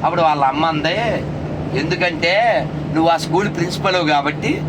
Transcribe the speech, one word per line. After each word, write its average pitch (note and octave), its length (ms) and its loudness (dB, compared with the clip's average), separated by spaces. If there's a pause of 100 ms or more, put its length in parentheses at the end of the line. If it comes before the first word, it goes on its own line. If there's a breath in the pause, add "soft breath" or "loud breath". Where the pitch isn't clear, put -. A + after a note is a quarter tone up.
అప్పుడు E3+ 160 2
వాళ్ళ D3+ 220 4
అమ్మ C#3 220 2
అందే, E3 580 -2 (560)
"ఎందుకంటే E3+ 840 0 (280)
నువ్వు E3 180 4
ఆ E3 60 4
స్కూల్ E3 380 0
ప్రిన్సిపల్ E3+ 540 0
కాబట్టి D3+ 600 0